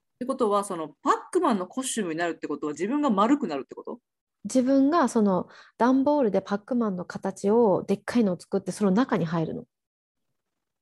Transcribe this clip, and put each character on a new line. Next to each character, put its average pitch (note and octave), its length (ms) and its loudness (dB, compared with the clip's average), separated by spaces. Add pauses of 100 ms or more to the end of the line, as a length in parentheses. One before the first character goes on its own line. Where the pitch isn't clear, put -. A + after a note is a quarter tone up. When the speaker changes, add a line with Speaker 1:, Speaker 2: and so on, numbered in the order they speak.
(180)
Speaker 1:
て B3 80 -8
こ C4+ 80 -4
と A#3 160 0
は、 G3+ 140 2
そ F#3+ 120 -8
の D#3 120 -8 (140)
パ D4 80 0
ッ - 20 4 (200)
ク F4 80 2
マ C#4 140 2
ン F#3+ 40 0
の F3+ 80 -4
コ C4 160 -8
ス C4 100 -6
チ A#3 80 -4
ュ G3 40 -2
ー - 40 -4
ム D#3+ 40 -4
に D#3 60 -6
な F3 80 -2
る E3 60 -2
っ - 20 -6
て D#3 140 -12
こ D3 100 -6
と D#3 80 -6
は、 D3+ 60 -4
自 D#3 140 -4
分 A#3+ 140 -2
が C#4+ 80 0
丸 A3+ 300 2
く A3+ 80 -4
な D3+ 100 -4
る C3 80 -6
っ - 20 -
て - 80 -20
こ - 100 -16
と？ - 160 -12 (440)
Speaker 2:
自 B3+ 180 0
分 C4+ 280 4
が D#4 180 2
そ A3+ 140 2
の F#3+ 260 2 (300)
段 C4 240 4
ボ D4 160 2
ー C4+ 60 2
ル G#3 80 2
で F#3+ 100 0
パ G3+ 140 -4
ッ - 20 -6
ク - 160 -6
マ A3+ 160 0
ン F#3 60 -4
の F3 80 -8
形 G3 460 -4
を、 G#3+ 340 4
で G3 100 0
っ G3 100 -6
か - 140 -2
い A#3 60 4
の F#3 80 2
を E3+ 80 -6
作 - 180 -4
っ - 20 2
て、 F#3 120 -8
そ G#3 120 -2
の F#3+ 60 4
中 A3+ 260 2
に E3 80 0
入 E3 220 -2
る - 80 -8
の。 - 100 -12 (1160)